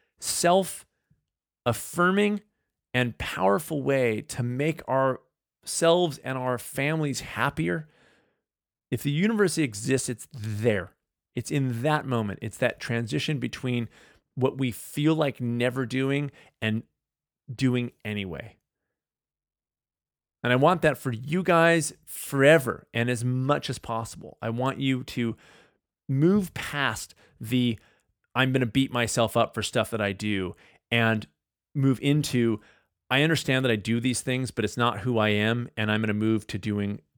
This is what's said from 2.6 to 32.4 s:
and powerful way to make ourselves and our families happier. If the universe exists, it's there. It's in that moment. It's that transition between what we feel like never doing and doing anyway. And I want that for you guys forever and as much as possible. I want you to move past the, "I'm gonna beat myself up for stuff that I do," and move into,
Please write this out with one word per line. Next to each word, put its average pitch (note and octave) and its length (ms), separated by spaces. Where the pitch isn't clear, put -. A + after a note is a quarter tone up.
and B2 240
powerful F3+ 640
way C3 380
to - 240
make C3+ 420
ourselves C#3+ 1400
and C3 120
our B2+ 200
families D3 640
happier. D#3 640
If A#2+ 140
the D3 80
universe G3+ 460
exists, B2+ 520
it's - 240
there. G#2+ 580
It's - 180
in B2+ 320
that D3+ 220
moment. A2+ 360
It's G#2+ 160
that A#2+ 240
transition B2 580
between A#2+ 480
what C3 220
we C3 140
feel D3+ 440
like D3+ 240
never B2 460
doing C3+ 460
and A2 220
doing B2 400
anyway. G#2 540
And A#2+ 80
I B2 60
want D#3 240
that D3+ 160
for B2+ 160
you C#3 300
guys E3 500
forever C3+ 920
and A#2 160
as A#2 140
much C3 460
as B2+ 100
possible. - 640
I A2+ 80
want B2+ 320
you C3 240
to A#2 320
move F3 440
past - 640
the, A#2+ 400
"I'm C3 160
gonna C3 140
beat C3 260
myself A#2 460
up A#2 160
for G#2+ 100
stuff - 280
that G#2+ 100
I G2+ 100
do," G2 460
and A2+ 360
move C3+ 280
into, B2 580